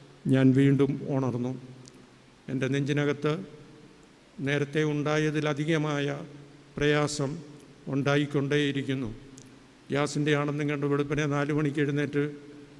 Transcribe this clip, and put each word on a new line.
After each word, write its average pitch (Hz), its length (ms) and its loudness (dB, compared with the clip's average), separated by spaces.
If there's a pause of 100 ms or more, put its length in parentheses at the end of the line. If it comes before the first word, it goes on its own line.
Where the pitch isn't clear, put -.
(280)
ഞാൻ 131 240 6
വീണ്ടും 139 560 4
ഉണർന്നു. 131 540 -2 (880)
എൻ്റെ 135 180 -2
നെഞ്ചിനകത്ത് 143 720 0 (1000)
നേരത്തെ 143 440 0
ഉണ്ടായതിലധികമായ 151 1400 0 (580)
പ്രയാസം 147 600 2 (500)
ഉണ്ടായിക്കൊണ്ടേയിരിക്കുന്നു. 139 1300 0 (760)
ഗ്യാസിൻ്റെ 143 440 0
ആണെന്നും 147 340 0
കണ്ട് 143 160 -2
വെളുപ്പിനെ 143 400 0
നാല് 143 280 0
മണിക്ക് 147 260 0
എഴുന്നേറ്റ് 143 520 0 (480)